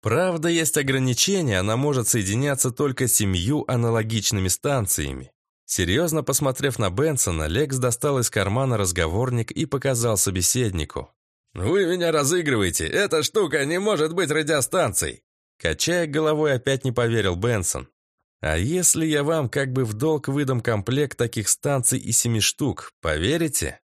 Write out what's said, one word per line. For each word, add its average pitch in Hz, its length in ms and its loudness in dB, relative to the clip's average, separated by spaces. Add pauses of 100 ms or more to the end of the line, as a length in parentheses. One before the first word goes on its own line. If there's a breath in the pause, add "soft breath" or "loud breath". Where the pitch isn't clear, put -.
Правда, 165 460 0
есть 165 300 2
ограничения, 135 800 2
она 107 180 2
может 131 300 0
соединяться 123 640 0
только 131 360 -2
с 123 60 2
семью 101 540 0
аналогичными 113 800 0
станциями". 85 840 -2 (340)
Серьёзно 143 580 0
посмотрев 135 560 -2
на 101 100 2
Бенсона, 95 560 0
Лекс 131 320 -2
достал 127 400 0
из 120 140 0
кармана 113 460 0
разговорник 101 760 0
и - 140 -4
показал 120 520 0
собеседнику. 90 960 0 (400)
"Вы 170 320 0
меня 170 260 0
разыгрываете! 135 760 0
Эта 160 340 0
штука 156 440 0
не 170 140 -2
может 170 340 0
быть 170 180 0
радиостанцией!" 147 880 0 (380)
Качая 165 480 0
головой, 151 460 0
опять 131 300 -2
не 131 80 0
поверил 113 440 2
Бенсон. 90 540 -2 (520)
"А 78 160 0
если 165 480 2
я 147 180 2
вам 147 260 0
как 135 240 -2
бы 131 100 2
в 110 100 -2
долг 143 360 0
выдам 135 320 0
комплект 123 560 -2
таких 117 320 -2
станций 135 500 0
и - 140 -6
семи 117 260 2
штук, - 600 -2
поверите?" 98 880 -2